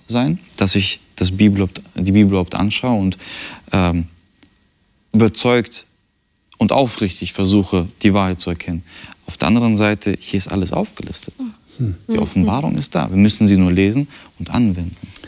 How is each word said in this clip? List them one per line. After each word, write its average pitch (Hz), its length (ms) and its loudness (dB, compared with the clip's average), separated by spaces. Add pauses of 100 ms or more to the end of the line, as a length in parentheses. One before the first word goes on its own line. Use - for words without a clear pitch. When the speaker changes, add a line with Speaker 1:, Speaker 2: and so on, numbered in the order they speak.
Speaker 1:
sein, 131 320 -2 (180)
dass - 180 0
ich 95 240 -2 (160)
das 92 160 -2
Bibel, 101 360 4 (280)
die 95 160 0
Bibel 101 180 6
überhaupt 95 260 0
anschaue 107 440 0
und, 95 180 0 (540)
ähm, 85 340 2 (1080)
überzeugt 117 720 2 (720)
und - 140 2
aufrichtig 110 600 -2
versuche, 95 540 0 (160)
die 101 100 4
Wahrheit 92 260 0
zu - 100 -8
erkennen. 85 340 -8 (440)
Auf - 100 -14
der 69 100 -4
anderen 113 300 2
Seite, 104 420 0
hier - 180 -6
ist - 140 -6
alles 92 220 -2
aufgelistet. - 600 -8 (440)
Speaker 2:
Hm. 107 180 -4 (120)
Speaker 1:
Die 220 120 -2
Offenbarung 104 580 0
ist - 180 -6
da. 73 140 -2
Wir 92 80 -2
müssen 107 300 4
sie 98 100 6
nur 92 140 4
lesen 104 360 2 (320)
und - 120 -12
anwenden. 92 440 0 (320)